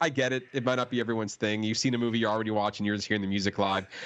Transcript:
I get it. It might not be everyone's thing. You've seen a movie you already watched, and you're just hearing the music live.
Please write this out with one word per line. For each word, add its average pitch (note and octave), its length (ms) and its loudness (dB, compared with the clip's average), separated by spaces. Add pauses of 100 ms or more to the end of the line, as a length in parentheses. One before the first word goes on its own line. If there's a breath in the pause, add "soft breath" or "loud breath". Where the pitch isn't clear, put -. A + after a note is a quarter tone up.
I E3 80 4
get C3 240 0
it. B2+ 180 -4
It B2+ 140 -2
might B2+ 100 2
not B2 140 0
be B2 100 -2
everyone's A2 360 -2
thing. G#2+ 280 0
You've A2 140 0
seen C3 160 0
a A#2+ 40 0
movie A#2 220 0
you A2+ 80 2
already A2 240 0
watched, G#2 280 0
and G#2 60 -2
you're G#2 100 2
just G2+ 120 -4
hearing G#2+ 140 2
the F#2+ 60 -2
music G2 300 0
live. F#2+ 280 2 (200 loud breath)